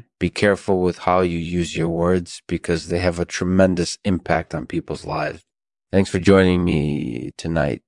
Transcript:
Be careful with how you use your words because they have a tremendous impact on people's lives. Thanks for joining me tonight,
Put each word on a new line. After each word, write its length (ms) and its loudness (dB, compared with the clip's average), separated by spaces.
Be 100 0
careful 520 0
with 160 0
how 240 2
you 160 0
use 380 -4
your 120 -2
words 580 -2
because 420 -4
they 120 -2
have 180 0
a 60 -2
tremendous 800 0
impact 500 -2
on 120 -8
people's 380 -6
lives. 380 -6
Thanks 200 2
for 100 -2
joining 440 6
me 720 -2
tonight, 520 -2